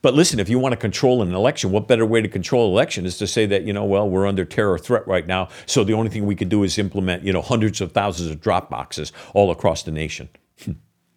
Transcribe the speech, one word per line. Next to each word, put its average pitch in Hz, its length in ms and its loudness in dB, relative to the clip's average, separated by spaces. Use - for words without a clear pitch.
But 131 120 4
listen, 151 260 4
if 92 80 0
you 120 100 2
want 127 140 0
to 113 40 -2
control 123 460 2
an 87 100 0
election, 101 380 0
what 101 160 0
better 113 180 4
way 113 160 2
to 107 80 -2
control 113 380 0
an 92 60 2
election 98 340 0
is 90 120 -6
to 104 80 -2
say 107 200 0
that, 98 160 0
you 104 100 -4
know, 101 120 -4
"Well, 101 240 0
we're 95 180 2
under 98 180 0
terror 98 320 0
threat 113 300 -2
right 90 200 0
now, 92 220 -2
so 113 200 2
the 107 80 2
only 110 180 0
thing 104 160 -2
we 101 80 0
can 92 140 -4
do 101 160 2
is 90 120 -2
implement, 95 460 -2
you 95 100 -2
know, 87 80 0
hundreds 107 400 0
of 92 120 -4
thousands 90 360 -2
of 76 120 -8
drop 92 280 -2
boxes 65 440 -10
all 98 200 4
across 80 320 0
the 80 80 -6
nation." 78 360 -6
<laughs> - 180 -10